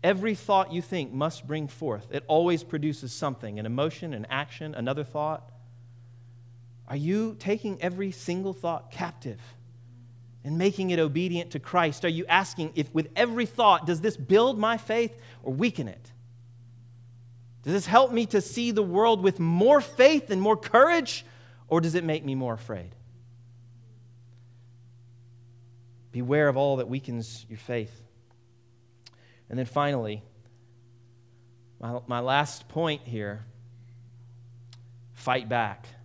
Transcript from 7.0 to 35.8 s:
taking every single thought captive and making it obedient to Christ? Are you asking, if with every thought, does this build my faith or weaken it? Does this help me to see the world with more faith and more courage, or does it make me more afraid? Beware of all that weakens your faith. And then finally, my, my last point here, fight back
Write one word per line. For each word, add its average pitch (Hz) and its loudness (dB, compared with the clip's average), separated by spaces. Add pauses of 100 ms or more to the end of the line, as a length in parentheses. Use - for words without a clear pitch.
taking 208 -4
every 185 -4
single 185 -6
thought 170 -6
captive 160 -10 (1000)
and 147 -4
making 190 2
it 175 2
obedient 170 0
to 151 -8
Christ? 165 0
Are - 2
you 170 -2
asking, 170 2
if 147 -2
with 156 0
every 233 2
thought, 208 6
does 160 0
this 208 -2
build 214 4
my 220 0
faith 226 -2 (220)
or 131 -6
weaken 160 -2
it? - -16 (1500)
Does 143 -4
this 196 0
help 247 6
me 233 2
to 208 2
see 240 -2
the 214 2
world 202 2
with 185 2
more 190 6
faith 277 4
and 190 0
more 214 4
courage, 269 4 (420)
or 165 2
does 160 -2
it 175 0
make 156 -2
me 135 -4
more 127 -4
afraid? 98 -10 (3250)
Beware 139 2
of 131 2
all 139 2
that 120 -4
weakens 120 -8
your 110 -14
faith. 113 -8 (1500)
And 120 -6
then 131 -2
finally, 120 -2 (1600)
my, 120 -8
my 120 -2
last 139 -2
point 160 -4
here, 107 -8 (1700)
fight 127 -2
back 113 -2 (180)